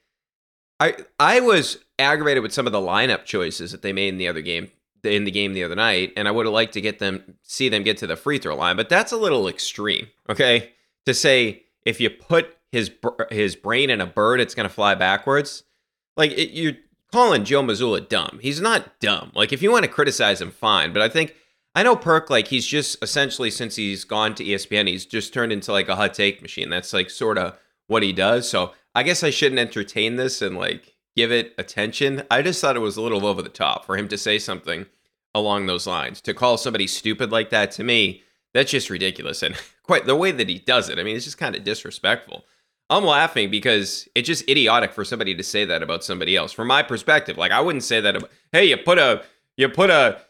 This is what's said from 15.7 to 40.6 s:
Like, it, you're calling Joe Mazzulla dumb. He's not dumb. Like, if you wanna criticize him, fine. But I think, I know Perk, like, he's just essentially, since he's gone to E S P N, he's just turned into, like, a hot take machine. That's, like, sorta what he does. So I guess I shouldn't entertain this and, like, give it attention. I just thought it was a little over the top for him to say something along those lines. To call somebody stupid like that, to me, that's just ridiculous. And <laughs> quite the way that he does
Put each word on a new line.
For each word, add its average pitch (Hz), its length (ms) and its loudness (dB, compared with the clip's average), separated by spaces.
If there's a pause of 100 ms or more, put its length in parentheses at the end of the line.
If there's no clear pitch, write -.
Like, 156 160 2
it, - 200 -4
you're 156 220 -4 (380)
calling 202 320 4
Joe 139 180 2
Mazzulla 113 460 -2
dumb. 92 320 -2
He's 143 200 -4
not 220 400 -2
dumb. 104 340 -2
Like, 107 180 2
if 131 100 -2
you 196 80 4
wanna 226 180 4
criticize 113 520 2
him, 90 100 -6
fine. 90 420 0
But 104 100 2
I 113 60 4
think, 160 260 -2 (400)
I 175 80 2
know 240 140 6
Perk, 160 340 0
like, 113 180 2
he's 123 180 -2
just - 360 -4
essentially, 131 480 -2
since 113 260 -8
he's 98 280 -4
gone 107 320 -2
to - 80 -10
E 101 100 -2
S 98 120 -4
P 104 100 -2
N, 104 100 2
he's 92 180 -2
just - 300 -6
turned 117 180 -2
into, 104 200 -4
like, 98 160 2
a 95 80 -2
hot 101 180 0
take 101 260 0
machine. - 300 -10
That's, 90 220 -4
like, 92 180 0
sorta 92 460 -2 (300)
what 110 160 2
he 98 100 0
does. 104 360 0
So 90 240 -2 (220)
I 120 80 2
guess 165 200 0
I 160 80 2
shouldn't 131 300 2
entertain 110 560 -4
this 127 260 -4
and, 95 140 -4
like, 90 400 -8 (200)
give 117 160 2
it 117 260 -2
attention. 123 720 -4
I 127 120 2
just 180 180 -2
thought 139 160 0
it 123 40 -4
was 104 160 -2
a 110 60 -6
little 107 240 0
over 95 160 0
the - 60 -14
top - 360 -2
for 95 120 -4
him 104 120 -4
to 104 100 -6
say 107 200 0
something 87 480 -8 (480)
along 104 320 0
those 90 200 -2
lines. 85 360 -6
To 107 120 -4
call 123 220 2
somebody 113 300 -2
stupid 110 460 -4
like 113 180 0
that, 104 220 2
to 113 120 -8
me, 113 380 2 (320)
that's 135 160 2
just 131 200 -2
ridiculous. 92 520 -4
And - 140 -4 (140)
<laughs> - 120 -20
quite - 240 0
the 131 100 4
way 185 140 2
that 123 180 -2
he 92 100 -6
does 123 300 0